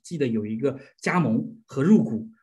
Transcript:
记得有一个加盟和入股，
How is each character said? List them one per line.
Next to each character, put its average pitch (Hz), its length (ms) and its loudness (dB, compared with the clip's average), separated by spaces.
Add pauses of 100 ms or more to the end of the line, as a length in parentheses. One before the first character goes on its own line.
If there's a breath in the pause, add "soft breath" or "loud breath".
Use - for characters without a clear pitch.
记 - 160 -10
得 139 80 0
有 113 180 -2
一 110 140 -6
个 131 180 -2 (240 loud breath)
加 175 200 0
盟 113 280 0 (200)
和 131 160 -4
入 202 200 6
股， - 240 -6 (160 loud breath)